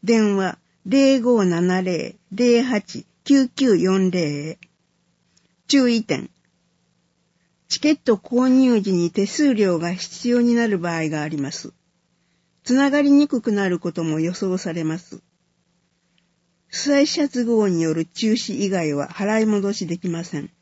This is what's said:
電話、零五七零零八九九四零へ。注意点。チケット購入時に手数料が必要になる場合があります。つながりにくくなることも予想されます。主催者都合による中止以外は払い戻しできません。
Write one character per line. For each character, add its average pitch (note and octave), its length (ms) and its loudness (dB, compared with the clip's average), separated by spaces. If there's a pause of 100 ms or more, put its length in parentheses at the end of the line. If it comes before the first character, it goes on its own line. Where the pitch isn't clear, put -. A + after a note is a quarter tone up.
電 G#3+ 320 2
話、 F#3+ 220 -4 (260)
零 C4+ 360 4
五 A3+ 240 2
七 F3+ 380 0
零 F3+ 340 -6 (160)
零 A#3+ 300 4
八 A#3+ 440 -6 (180)
九 C4+ 240 4
九 B3 280 2
四 F#3 340 2
零 F3+ 100 -2
へ。 D3 380 -6 (1080)
注 C4 240 2
意 A3+ 140 -2
点。 - 260 -6 (1400)
チ - 120 -6
ケ D4+ 100 2
ッ D4+ 60 2
ト A3+ 200 0
購 B3 320 0
入 B3+ 320 4
時 G3 120 -2
に E3+ 180 0
手 G3 160 -2
数 C#4 280 2
料 F#3+ 240 2
が E3+ 140 -4
必 - 380 -8
要 A#3+ 100 2
に A#3+ 140 2
な A#3 120 0
る G3+ 120 -2
場 E3+ 180 -4
合 D#3+ 120 -2
が D3+ 120 -4
あ D3+ 80 -6
り D#3+ 80 -8
ま C#3 160 -6
す。 - 220 -16 (920)
つ - 80 -2
な C#4 180 2
が D4 120 2
り C#4+ 80 4
に C#4+ 180 6
く A#3+ 140 -2
く A3+ 100 0
な G3+ 160 0
る F3+ 100 -2
こ E3+ 140 -6
と E3+ 120 -6
も D#3 160 -2
予 E3 120 -2
想 F#3 240 -4
さ F3+ 160 -6
れ E3 120 -6
ま D#3+ 140 -4
す。 - 220 -20 (1500)
主 - 220 -4
催 C#4 140 4
者 D4 220 -2
都 B3 160 -4
合 A3 240 2
に E3+ 140 0
よ D#3+ 100 0
る E3 140 -4
中 A3 260 -2
止 - 220 -4
以 G3+ 160 -2
外 E3 240 -2
は C#3+ 140 -4
払 G#3+ 340 -2
い A3 40 2
戻 G3+ 280 0
し F#3+ 120 -8
で E3+ 120 -6
き F3+ 100 -8
ま E3+ 160 -6
せ E3+ 140 -10
ん。 C#3+ 120 -10 (120)